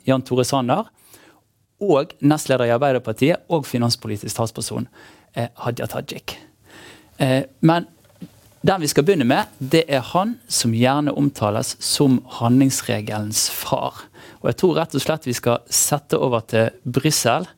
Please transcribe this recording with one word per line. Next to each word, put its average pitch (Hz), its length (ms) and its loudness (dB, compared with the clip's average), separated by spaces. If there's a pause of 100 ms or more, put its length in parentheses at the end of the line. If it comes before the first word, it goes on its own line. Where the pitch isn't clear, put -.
Jan 131 160 2
Tore 127 240 0
Sanner, 139 400 0 (960)
og 165 400 2
nestleder 139 480 2
i 117 80 4
Arbeiderpartiet 131 720 0
og 156 160 0
finanspolitisk 117 720 -4
talsperson, 117 480 -4 (480)
eh, 120 240 -6
Hadia 120 320 -6
Tajik. - 480 -12 (800)
Eh, 135 300 2 (180)
men 165 240 4 (720)
den 190 200 2
vi 147 100 -2
skal 147 160 2
begynne 175 180 2
med, 147 320 2
det 147 320 0
er 131 240 0
han 214 240 -2 (120)
som - 260 -2
gjerne 135 420 2
omtales 120 640 -2
som 131 380 2 (180)
handlingsregelens 110 1160 0
far. - 500 -6 (380)
Og - 100 0
jeg 120 80 -4
tror 170 180 4
rett 160 200 -4
og 131 40 -2
slett - 240 -4
vi 123 80 -4
skal 120 380 -2
sette - 480 0
over 123 260 0
til 113 220 2 (160)
Brussel. 139 640 0 (100)